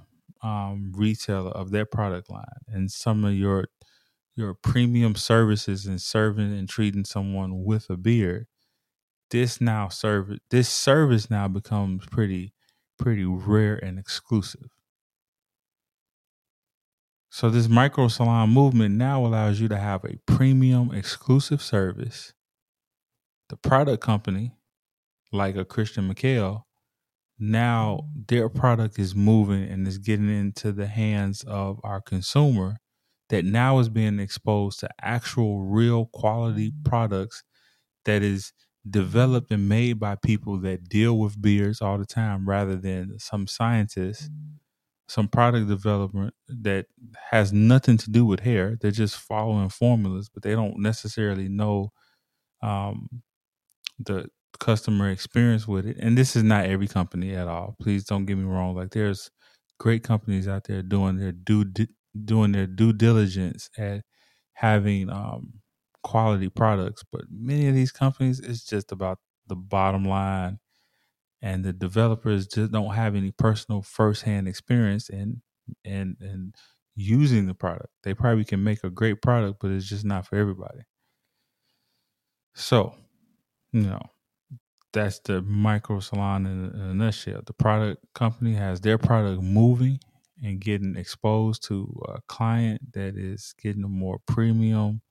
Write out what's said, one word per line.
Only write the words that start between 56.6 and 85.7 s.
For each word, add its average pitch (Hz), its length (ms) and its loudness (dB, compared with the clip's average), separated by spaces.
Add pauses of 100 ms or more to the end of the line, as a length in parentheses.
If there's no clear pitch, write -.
every 98 220 0
company 92 460 -4
at 90 140 -4
all. 87 340 -8
Please 101 220 0
don't 98 220 -4
get 98 120 -2
me 95 60 -2
wrong. 92 320 -2
Like, 92 160 -8
there's 104 400 -4 (480)
great 113 240 2
companies 98 440 0
out 98 180 -4
there 98 160 -6
doing 95 360 0
their 95 140 -4
due 101 340 0
di-, 101 220 -2 (360)
doing 107 280 4
their 98 160 0
due 110 260 4
diligence 101 840 2
at 101 240 -6 (520)
having, 101 560 2
um, 107 440 -10 (500)
quality 104 460 0
products, 107 640 0
but - 200 -10
many 139 360 -2
of 135 60 4
these 131 180 2
companies, 131 480 0
it's 117 240 -10
just - 280 -6
about 95 260 -6 (300)
the 95 80 -8
bottom 95 500 0
line, 98 540 -2 (800)
and 95 220 -4
the 95 100 -4
developers 104 720 0
just 107 260 -2
don't 104 220 -2
have 110 220 0
any 98 160 -2
personal 107 500 0
firsthand 104 640 0
experience 104 640 0
in, 104 320 -8 (420)
in, 98 380 -8
in 95 320 -12 (420)
using 110 520 2
the 92 80 -4
product. 87 340 -8 (140)
They 98 100 -4
probably 113 320 2
can 98 180 -2
make 104 200 -2
a 92 80 -6
great 104 300 -2
product, 113 380 0
but 98 120 -4
it's 95 180 -4
just 101 160 -6
not 98 220 -4
for - 80 -6
everybody. 98 460 -4 (1700)
So, - 400 0 (800)
you 113 100 2
know, 98 200 -2 (920)
that's 104 280 -2
the 95 200 -4
micro 104 600 -2